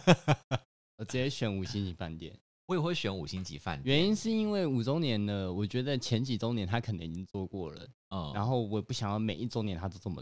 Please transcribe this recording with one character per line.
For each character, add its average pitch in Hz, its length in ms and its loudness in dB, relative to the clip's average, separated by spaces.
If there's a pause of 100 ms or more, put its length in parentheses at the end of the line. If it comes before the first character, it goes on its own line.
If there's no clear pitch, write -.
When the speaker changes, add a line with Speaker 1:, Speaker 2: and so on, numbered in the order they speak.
Speaker 1:
都 185 100 10 (400)
有。 - 40 0 (180)
<laughs> - 200 -20
Speaker 2:
我 110 80 -8
直 - 80 -8
接 127 160 2
选 110 260 0
五 95 80 0
星 101 220 -2
级 90 80 -4
饭 82 240 -8
店。 80 220 -14 (280)
Speaker 1:
我 185 80 0
也 170 40 4
会 165 160 0
选 101 180 0
五 85 140 -4
星 92 160 -4
级 80 140 -8
饭 76 240 -4
店。 135 160 4
Speaker 2:
原 180 100 6
因 214 80 4
是 220 160 0
因 214 180 2
为 202 160 2
五 131 160 2
周 135 180 2
年 113 260 2
了， 98 260 0
我 101 160 0
觉 123 160 -2
得 135 140 0
前 120 260 0
几 127 140 0
周 117 160 0
年 107 120 0
他 107 140 0
可 113 140 -2
能 85 120 -6
已 82 60 -6
经 90 140 -6
做 95 200 -6
过 87 260 -6
了， 80 180 -14 (220)
Speaker 1:
嗯。 85 220 -4
Speaker 2:
然 101 120 0
后 123 160 2
我 104 200 0
不 - 120 -4
想 104 160 -2
要 104 100 0
每 107 140 0
一 90 120 -6
周 113 180 -2
年 95 140 -2
他 92 120 -4
都 98 80 -10
这 98 120 -6
么 78 120 -4